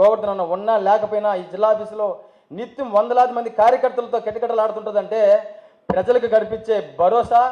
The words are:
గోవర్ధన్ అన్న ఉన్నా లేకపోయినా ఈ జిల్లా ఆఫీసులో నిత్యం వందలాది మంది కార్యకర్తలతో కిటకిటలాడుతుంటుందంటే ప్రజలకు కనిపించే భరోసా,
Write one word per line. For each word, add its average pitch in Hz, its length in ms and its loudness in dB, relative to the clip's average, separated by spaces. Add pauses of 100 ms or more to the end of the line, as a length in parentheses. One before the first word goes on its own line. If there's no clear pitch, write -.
గోవర్ధన్ 208 340 2
అన్న 185 120 -4 (100)
ఉన్నా 214 200 0 (120)
లేకపోయినా 208 440 0 (100)
ఈ - 100 -12
జిల్లా 208 220 0
ఆఫీసులో 214 320 -6 (520)
నిత్యం 240 380 -10
వందలాది 240 400 2
మంది 233 140 -6 (100)
కార్యకర్తలతో 240 640 2
కిటకిటలాడుతుంటుందంటే 214 920 -4 (680)
ప్రజలకు 226 460 0
కనిపించే 220 420 0 (240)
భరోసా, 226 400 4 (120)